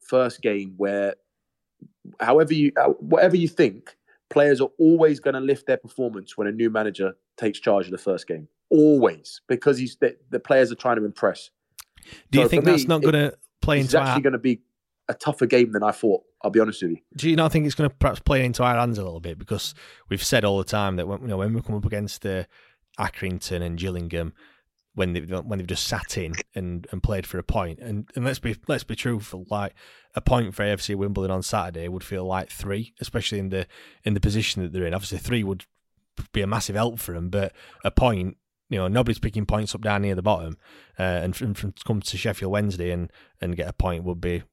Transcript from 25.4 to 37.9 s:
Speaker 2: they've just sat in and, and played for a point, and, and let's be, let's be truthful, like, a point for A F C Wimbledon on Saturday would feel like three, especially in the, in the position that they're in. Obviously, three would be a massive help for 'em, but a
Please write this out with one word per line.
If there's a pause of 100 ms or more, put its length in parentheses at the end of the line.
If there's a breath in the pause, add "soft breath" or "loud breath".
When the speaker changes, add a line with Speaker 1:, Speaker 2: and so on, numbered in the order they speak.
Speaker 2:
they've
just
sat
in (200)
and,
and
played
for
a
point,
and,
and
let's
be, (100)
let's
be
truthful,
like, (400 soft breath)
a
point
for
A
F
C
Wimbledon
on
Saturday
would
feel
like
three,
especially
in
the, (360 soft breath)
in
the
position
that
they're
in.
Obviously,
three
would (680)
be
a
massive
help
for
'em,
but (320 soft breath)
a